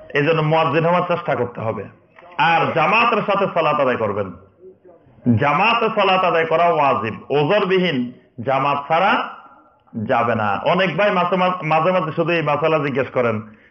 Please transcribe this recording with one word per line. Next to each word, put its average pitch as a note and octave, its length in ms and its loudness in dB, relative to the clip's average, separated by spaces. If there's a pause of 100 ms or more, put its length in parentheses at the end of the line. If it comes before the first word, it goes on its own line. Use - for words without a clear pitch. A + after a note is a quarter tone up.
(140)
এই C#3+ 120 0
জন্য D#3+ 160 2
মুয়াজ্জিন D#3+ 420 2
হওয়ার F3 240 2
চেষ্টা E3 260 -2
করতে A#2+ 260 -6
হবে। A2 240 -6 (540)
আর D#3 360 0
জামাতের G3+ 520 0
সাথে G3+ 280 0
সালাত D3+ 260 0
আদায় B2+ 160 0
করবেন। G2+ 360 -4 (1040)
জামাতে G#3 520 2
সালাত F#3 360 2
আদায় E3+ 220 2
করা D#3+ 180 2
ওয়াজিব, C3+ 500 2 (160)
ওজরবিহীন E3 840 0 (280)
জামাত C3+ 480 -2
ছাড়া F#3+ 400 0 (760)
যাবে A#2 300 0
না। G#2 300 -2
অনেক F3 320 0
ভাই G3+ 140 2
মাঝে F3+ 260 0
মাঝে, F3+ 300 -2
মাঝে D#3+ 260 2
মাঝে D#3+ 200 -2
শুধু E3+ 180 -2
এই E3+ 120 0
মাসালা D3+ 360 0
জিজ্ঞেস C3+ 300 -2
করেন A2+ 340 -2 (280)